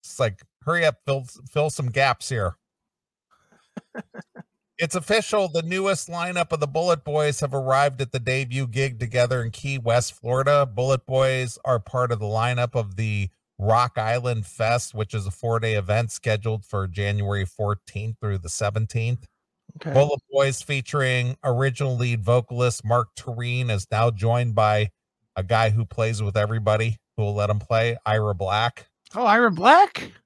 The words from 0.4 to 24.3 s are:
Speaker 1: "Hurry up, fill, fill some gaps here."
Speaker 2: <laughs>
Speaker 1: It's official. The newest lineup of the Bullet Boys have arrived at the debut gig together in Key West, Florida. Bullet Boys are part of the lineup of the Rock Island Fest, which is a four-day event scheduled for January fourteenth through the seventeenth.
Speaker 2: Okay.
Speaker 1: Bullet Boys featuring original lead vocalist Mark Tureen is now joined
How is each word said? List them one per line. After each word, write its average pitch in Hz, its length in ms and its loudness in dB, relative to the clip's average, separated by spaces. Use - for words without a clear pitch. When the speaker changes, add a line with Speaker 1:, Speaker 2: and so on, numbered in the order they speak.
Speaker 1:
"Hurry 170 240 0
up, 143 180 2
fill, 135 220 -4
fill 151 180 0
some 131 220 -4
gaps 131 400 0
here." 101 260 -2
Speaker 2:
<laughs> 233 80 -12
Speaker 1:
It's 165 120 -4
official. 202 540 0
The 160 120 -2
newest 185 480 -2
lineup 170 440 -4
of 160 80 -2
the 147 60 0
Bullet 165 380 -2
Boys 147 360 0
have 139 120 -4
arrived 135 480 2
at 131 120 -6
the 127 60 -4
debut 131 480 -2
gig 123 320 -2
together 123 440 0
in 113 80 -4
Key 139 260 -8
West, 117 380 0
Florida. 135 500 2
Bullet 127 400 0
Boys 131 600 0
are 123 120 2
part 123 320 -2
of 113 80 -2
the 107 60 -6
lineup 120 500 0
of 104 220 -2
the 107 320 -2
Rock 113 400 2
Island 117 480 -2
Fest, 117 480 0
which 107 180 -4
is 104 140 -4
a 98 40 -4
four-day 113 440 -2
event 104 360 0
scheduled 110 540 -2
for 95 240 -4
January 101 560 -2
fourteenth 104 800 -6
through 101 160 -2
the 82 100 -10
seventeenth. 110 800 -4
Speaker 2:
Okay. 151 160 -8
Speaker 1:
Bullet 139 300 2
Boys 139 300 2
featuring 127 840 -2
original 131 500 0
lead 117 300 -2
vocalist 120 580 2
Mark 117 340 2
Tureen 123 540 -4
is 98 200 -2
now 117 200 4
joined 113 440 2